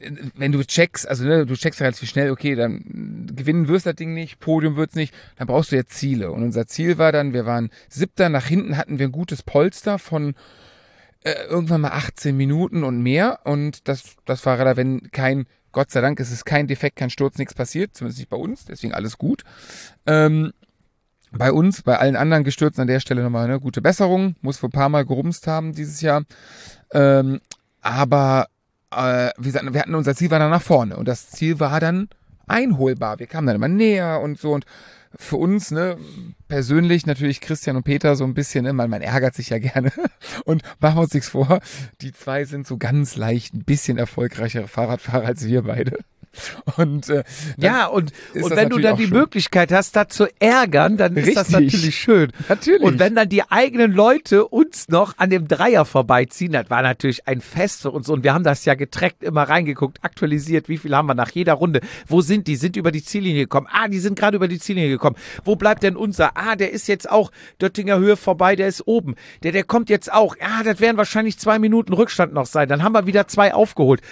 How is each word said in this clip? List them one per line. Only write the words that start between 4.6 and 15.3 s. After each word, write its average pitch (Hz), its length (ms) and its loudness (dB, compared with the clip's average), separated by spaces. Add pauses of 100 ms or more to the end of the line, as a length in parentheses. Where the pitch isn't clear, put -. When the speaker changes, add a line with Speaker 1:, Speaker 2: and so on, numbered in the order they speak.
Speaker 1:
wird's 156 200 -4
nicht, 156 180 -4 (240)
dann 123 100 -8
brauchst 139 240 0
du 147 40 2
jetzt 127 180 -2
Ziele. 120 380 -4
Und 110 120 -6
unser 117 240 -4
Ziel 165 300 -2
war 160 140 4
dann, 143 220 0
wir 120 120 -4
waren 117 240 -2 (200)
Siebter, 175 400 -2
nach 135 160 -2
hinten 156 320 -2
hatten 147 220 -4
wir 135 80 0
ein 131 40 -8
gutes 160 320 -8
Polster 185 560 0
von, 147 360 -6 (880)
äh, 156 100 -4 (160)
irgendwann 165 320 0
mal 147 100 0
achtzehn - 460 -4
Minuten 151 460 0
und 127 180 -2
mehr. 147 420 0
Und 147 440 -4
das, - 280 -6 (100)
das 131 200 -6
war 127 120 2
leider, 131 200 2
wenn 127 340 -4
kein, 135 340 -2 (260)